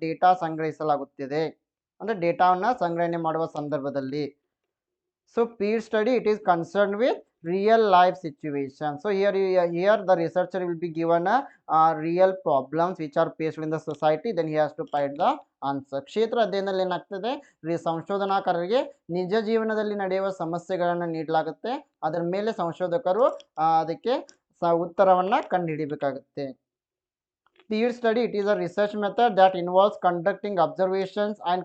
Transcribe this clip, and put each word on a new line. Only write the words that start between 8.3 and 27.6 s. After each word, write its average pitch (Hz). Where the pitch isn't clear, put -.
So 208
here 196
you, 185
here 196
the 190
researcher 180
will 175
be 175
given 170
a, 214
a 156
real 180
problems 156
which 156
are 160
faced 156
in 156
the 156
society, 156
then 165
he 156
has 151
to 160
find 143
the 175
answer. 139
ಕ್ಷೇತ್ರ 226
ಅಧ್ಯಯನದಲ್ಲಿ 196
ಏನಾಗ್ತದೆ, 190
ರಿ-, 165
ಸಂಶೋಧನಾಕಾರರಿಗೆ 196
ನಿಜ 180
ಜೀವನದಲ್ಲಿ 220
ನಡೆಯುವ 190
ಸಮಸ್ಯೆಗಳನ್ನ 175
ನೀಡಲಾಗುತ್ತೆ, 160
ಅದರ 160
ಮೇಲೆ 196
ಸಂಶೋಧಕರು, 180
ಆ, 160
ಅದಕ್ಕೆ 170
ಸ-, 170
ಉತ್ತರವನ್ನ 180
ಕಂಡುಹಿಡಿಬೇಕಾಗುತ್ತೆ. 143